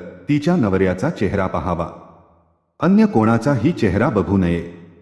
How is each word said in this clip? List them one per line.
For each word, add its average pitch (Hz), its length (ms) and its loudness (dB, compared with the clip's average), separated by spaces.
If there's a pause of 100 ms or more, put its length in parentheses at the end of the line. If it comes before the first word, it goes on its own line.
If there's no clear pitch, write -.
(280)
तिच्या 147 280 0
नवऱ्याचा 95 540 0
चेहरा 98 360 -2
पाहावा, 87 420 -4 (920)
अन्य 196 260 4
कोणाचाही 117 680 2
चेहरा 104 360 0
बघू 98 280 0
नये. 85 340 0 (320)